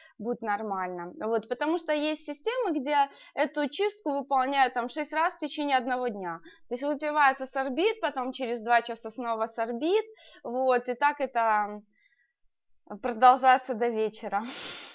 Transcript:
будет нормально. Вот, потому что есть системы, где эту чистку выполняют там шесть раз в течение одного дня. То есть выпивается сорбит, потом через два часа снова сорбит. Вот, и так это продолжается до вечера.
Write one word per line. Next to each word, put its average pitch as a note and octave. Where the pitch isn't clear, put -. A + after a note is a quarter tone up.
будет A#3+
нормально. F#3
Вот, A3+
потому D4+
что E4
есть D4+
системы, G#4+
где C#4+
эту D4
чистку G4+
выполняют C4+
там B3
шесть D4
раз E4
в -
течение C#4+
одного B3
дня. F#3+
То A#3+
есть B3
выпивается D4
сорбит, C#4+
потом C4
через A#3+
два A#3
часа A3+
снова A3+
сорбит. A#3+
Вот, B3+
и B3
так C#4+
это G#3+
продолжается B3+
до A#3
вечера. G#3+